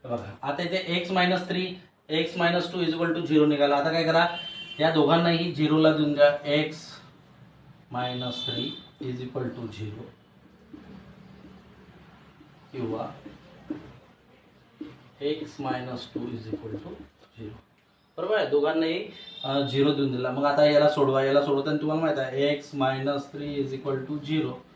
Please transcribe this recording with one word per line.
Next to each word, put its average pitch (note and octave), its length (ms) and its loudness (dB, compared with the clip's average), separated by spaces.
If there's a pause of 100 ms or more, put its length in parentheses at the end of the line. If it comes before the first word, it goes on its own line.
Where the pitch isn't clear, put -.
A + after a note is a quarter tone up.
हे B2+ 60 -14
बघा, G#2+ 320 -6
आता - 220 -4
इथे F3 140 -2
एक्स F3 340 -2
मायनस F3+ 360 2
थ्री, F3+ 280 -2 (340)
एक्स D#3+ 280 -2
मायनस E3+ 360 2
टू F3+ 60 -4
is E3 100 2
equal E3 260 0
to E3 100 -4
झिरो D3+ 200 6
निघाला. C#3+ 300 4
आता D3 160 2
काय E3 120 2
करा? E3 240 4 (520)
या D#3+ 120 4
दोघांनाही E3 640 4
झिरोला D3+ 400 4
देऊन D3 200 2
द्या. C#3+ 240 6 (160)
X D#3 200 0 (1160)
मायनस B2 540 -4
थ्री A#2+ 360 -6 (200)
is B2 140 -6
equal B2 320 -6
to A2+ 240 -8
झिरो G2+ 300 -10 (2750)
किंवा A2+ 380 -6 (2000)
X D3+ 280 -4 (100)
मायनस B2+ 540 -6
टू - 60 -8
is A2+ 280 -8
equal G#2+ 260 -8
to - 200 -12 (460)
झिरो, A2 180 -12 (600)
बरोबर G3 200 0
आहे. D#3+ 100 0
दोघांनाही, D#3+ 640 0 (320)
अ, C3+ 180 0
झिरो C#3 320 2
देऊन C#3 180 0
दिला. B2+ 200 -2
मग C#3 140 -2
आता C#3+ 200 6
याला D3 240 6
सोडवा, C3+ 340 4
याला C#3+ 220 4
सोडवताना C#3+ 320 0
तुम्हाला D#3 240 0
माहित D3 180 0
आहे, C#3 400 0
X - 40 -12 (100)
मायनस C#3 580 -2
थ्री C#3+ 320 -4
is C3 100 -4
equal C3+ 380 -4
to C#3+ 120 -6
झिरो. C#3 420 -2 (100)